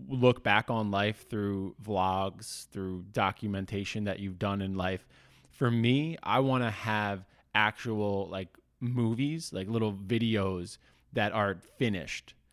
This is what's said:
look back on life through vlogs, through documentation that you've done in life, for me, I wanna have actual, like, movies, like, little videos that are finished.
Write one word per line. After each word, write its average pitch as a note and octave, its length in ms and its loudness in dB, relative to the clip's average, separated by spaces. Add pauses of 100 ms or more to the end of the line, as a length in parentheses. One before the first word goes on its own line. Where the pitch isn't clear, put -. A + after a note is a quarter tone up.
look B2+ 340 4
back G#2+ 280 4
on A2 200 0
life G#2 380 0
through G2+ 520 -2
vlogs, F#2+ 920 -2
through F#2 420 -6
documentation G2+ 920 -2
that G2 140 -4
you've F#2+ 200 -8
done G2+ 220 0
in F#2+ 140 -2
life, F#2 320 -2 (440)
for B2+ 200 0
me, B2+ 520 2
I A2 160 2
wanna B2+ 320 2
have G#2 520 -2 (300)
actual, G#2 760 2
like, F#2 220 -8 (320)
movies, B2 720 0
like, F#2+ 160 -4
little A2 240 0
videos G2 840 0 (360)
that G#2+ 180 2
are G2 300 0 (160)
finished. - 560 -2 (200)